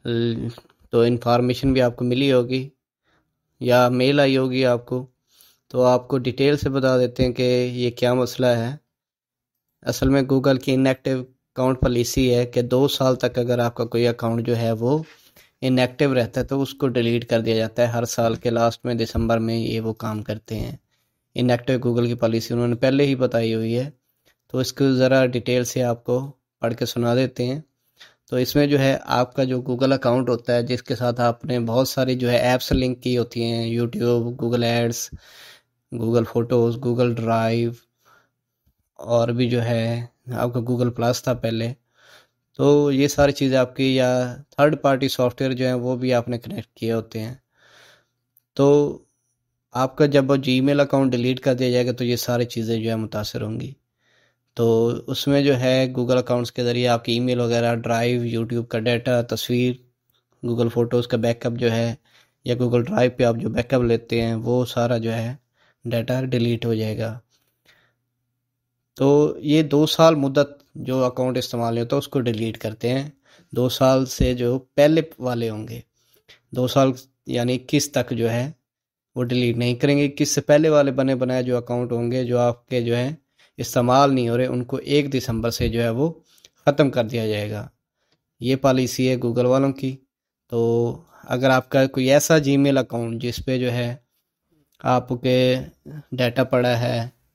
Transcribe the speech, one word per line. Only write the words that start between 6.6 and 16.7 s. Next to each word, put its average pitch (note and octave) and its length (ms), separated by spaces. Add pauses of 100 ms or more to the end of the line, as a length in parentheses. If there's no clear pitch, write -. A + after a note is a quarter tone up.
बता C3 280
देते B2 240
हैं B2 100
कि B2+ 100 (340)
ये B2 160
क्या B2 220
मसला B2 400
है। A#2+ 240 (1040)
असल B2+ 240
में C#3 140
Google C3+ 400
की C#3 100
इनएक्टिव C3 480
अकाउंट B2+ 600
पॉलिसी B2 480
है A#2+ 180
कि B2 160
दो B2+ 300
साल C3 240
तक B2+ 220
अगर A#2+ 220
आपका A#2 260
कोई A#2 200
अकाउंट A#2 400
जो A#2+ 100
है A#2 180
वो B2+ 280 (580)
इनएक्टिव B2+ 520
रहता A#2+ 280
है A#2+ 60
तो C#3 140
उसको C3+ 260